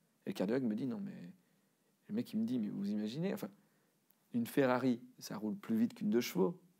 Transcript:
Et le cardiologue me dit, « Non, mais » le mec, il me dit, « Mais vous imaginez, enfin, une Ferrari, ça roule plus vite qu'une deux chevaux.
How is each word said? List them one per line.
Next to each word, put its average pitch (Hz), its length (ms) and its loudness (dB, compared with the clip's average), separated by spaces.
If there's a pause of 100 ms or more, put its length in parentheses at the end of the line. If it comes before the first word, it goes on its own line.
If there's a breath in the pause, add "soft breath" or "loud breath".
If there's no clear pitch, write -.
(280)
Et - 40 -4
le - 20 -8
cardiologue 113 300 0
me 107 120 0
dit, « 127 120 -2
Non, 110 120 -4
mais » 98 140 -8 (960)
le 107 40 -4
mec, 117 200 -4
il 107 80 -2
me 113 40 2
dit, « 123 140 0
Mais 104 80 0
vous 98 240 -4
imaginez, 113 420 -2
enfin, - 140 -6 (840)
une 117 120 0
Ferrari, 123 540 4 (200)
ça - 180 -10
roule 104 180 -2
plus 110 220 0
vite 113 160 2
qu'une 104 160 -2
deux 113 100 6
chevaux. 95 400 2 (200)